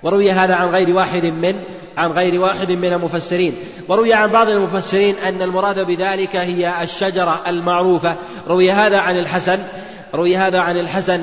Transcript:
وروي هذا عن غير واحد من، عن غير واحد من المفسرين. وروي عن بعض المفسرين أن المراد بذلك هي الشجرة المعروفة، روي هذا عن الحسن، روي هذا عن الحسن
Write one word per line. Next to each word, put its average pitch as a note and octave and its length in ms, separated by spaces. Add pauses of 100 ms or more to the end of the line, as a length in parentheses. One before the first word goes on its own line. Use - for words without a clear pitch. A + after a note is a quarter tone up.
وروي G3 300
هذا F#3 220
عن F3+ 140
غير F3 220
واحد F3+ 340
من، E3+ 300 (420)
عن E3 140
غير F3+ 300
واحد F#3+ 320
من F3 200
المفسرين. E3+ 640 (340)
وروي A3+ 260
عن G#3+ 160
بعض A3+ 180
المفسرين G3 680 (140)
أن F#3 140
المراد F#3+ 380
بذلك F#3+ 560
هي F3+ 360 (100)
الشجرة F3 680
المعروفة، F3 680 (340)
روي F#3 240
هذا G3+ 260
عن F3+ 200
الحسن، F3+ 400 (560)
روي F3 220
هذا F#3 240
عن F3 180
الحسن F3 440